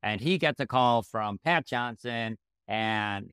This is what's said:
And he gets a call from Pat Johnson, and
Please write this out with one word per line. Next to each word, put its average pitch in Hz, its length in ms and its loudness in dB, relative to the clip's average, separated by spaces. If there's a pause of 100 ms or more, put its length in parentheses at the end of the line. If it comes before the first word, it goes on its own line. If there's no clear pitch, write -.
And 107 180 -2
he 165 200 2
gets 147 200 0
a 135 60 -2
call 120 380 4
from 107 400 -4
Pat 160 240 2
Johnson, 117 680 -4 (300)
and 107 640 -2